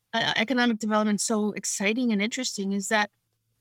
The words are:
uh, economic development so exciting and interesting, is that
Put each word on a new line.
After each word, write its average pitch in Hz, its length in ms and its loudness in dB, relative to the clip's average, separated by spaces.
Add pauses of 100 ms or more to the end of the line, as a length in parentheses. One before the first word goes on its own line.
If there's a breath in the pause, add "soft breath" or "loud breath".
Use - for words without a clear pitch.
(140)
uh, 151 220 0
economic 240 420 2
development 214 420 2
so 214 340 0
exciting 220 580 -2
and 196 100 2
interesting, 214 480 -4
is 196 200 -2
that 208 200 2 (500)